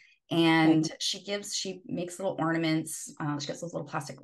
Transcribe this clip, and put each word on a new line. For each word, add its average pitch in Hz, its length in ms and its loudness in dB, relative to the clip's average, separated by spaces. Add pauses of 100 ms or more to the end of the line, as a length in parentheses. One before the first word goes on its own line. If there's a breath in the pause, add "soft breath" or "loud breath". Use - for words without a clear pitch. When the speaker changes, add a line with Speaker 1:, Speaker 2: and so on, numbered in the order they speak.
(320 soft breath)
Speaker 1:
And 160 520 6
Speaker 2:
Mm-hmm. 160 160 -4
Speaker 1:
she - 240 -4
gives, 202 320 -4
she 185 300 -6
makes 175 340 -6
little 190 180 -2
ornaments. 160 840 0
Uh, 147 200 -2
she 143 80 -8
gets - 140 -6
those 170 120 -10
little 160 140 -6
plastic - 360 -8